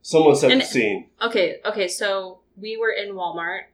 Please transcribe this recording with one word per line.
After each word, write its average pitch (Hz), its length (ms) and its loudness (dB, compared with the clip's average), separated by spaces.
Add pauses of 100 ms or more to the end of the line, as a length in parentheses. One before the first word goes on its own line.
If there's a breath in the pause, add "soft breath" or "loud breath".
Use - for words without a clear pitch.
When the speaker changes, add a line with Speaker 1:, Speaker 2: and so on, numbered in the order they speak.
Speaker 1:
Someone 151 360 6
set 135 140 4
Speaker 2:
And 262 100 4
Speaker 1:
the - 40 -4
scene. 104 440 -2 (120)
Speaker 2:
Okay, 226 440 -2
okay, 202 240 -2
so 190 500 -6 (160)
we 220 220 -12
were 226 140 0
in 392 220 -8
Walmart 339 500 -8 (100)